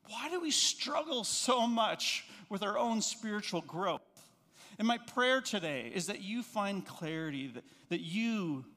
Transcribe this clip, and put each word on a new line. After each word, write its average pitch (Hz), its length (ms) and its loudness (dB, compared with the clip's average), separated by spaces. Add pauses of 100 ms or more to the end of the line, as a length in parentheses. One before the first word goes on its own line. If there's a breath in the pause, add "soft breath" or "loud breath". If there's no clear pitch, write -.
Why 294 200 -6
do 359 120 -2
we 311 100 0
struggle 294 720 2
so 247 420 4
much 226 600 2 (240 loud breath)
with 196 120 -2
our 208 160 0
own 233 240 2
spiritual 208 600 -2
growth? 160 400 -2 (760 loud breath)
And 214 80 2
my 233 120 4
prayer 254 420 4
today 143 560 -2
is 175 120 -2
that 202 140 -4
you 220 220 -6
find 202 420 -2
clarity, 156 640 -4
that, 120 160 -10 (240 loud breath)
that 175 140 0
you 175 640 0 (120)